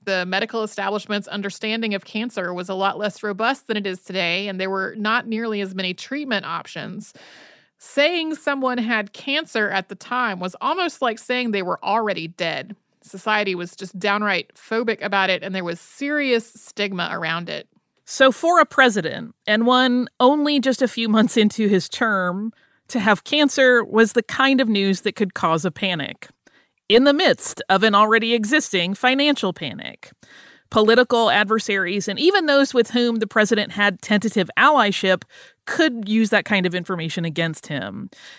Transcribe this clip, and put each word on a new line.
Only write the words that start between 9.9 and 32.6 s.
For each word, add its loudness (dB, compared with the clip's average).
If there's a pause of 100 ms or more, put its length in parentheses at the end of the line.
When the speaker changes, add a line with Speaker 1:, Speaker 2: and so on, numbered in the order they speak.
Speaker 1:
time -4
was -8
almost -4
like -2
saying -4
they -2
were -4
already -2
dead. -6 (260)
Society -2
was -10
just -14
downright -2
phobic -4
about 0
it, -2
and -8
there -4
was -6
serious -2
stigma -6
around -6
it. -10 (380)
Speaker 2:
So 6
for 2
a 6
president, 0 (120)
and 2
one 4 (100)
only 4
just 0
a 2
few -2
months 2
into 2
his 0
term, -2 (340)
to -4
have 2
cancer 4
was 2
the 2
kind 2
of 0
news 0
that -2
could -2
cause 0
a -2
panic, -6 (580)
in 6
the 6
midst 0
of 4
an 4
already 4
existing 0
financial 0
panic. -12 (600)
Political 4
adversaries, 0
and -6
even 4
those 4